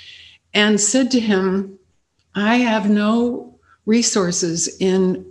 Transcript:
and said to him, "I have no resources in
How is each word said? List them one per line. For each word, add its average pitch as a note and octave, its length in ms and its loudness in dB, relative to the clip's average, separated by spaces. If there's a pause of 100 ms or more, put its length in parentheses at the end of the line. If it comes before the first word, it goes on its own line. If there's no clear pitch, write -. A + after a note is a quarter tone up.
(540)
and G#3 280 2
said C4 300 0
to B3+ 80 2
him, G3 600 -2 (560)
"I G#3 220 0
have A3 320 0
no A3+ 680 0 (280)
resources F3+ 960 -2
in F#3 500 0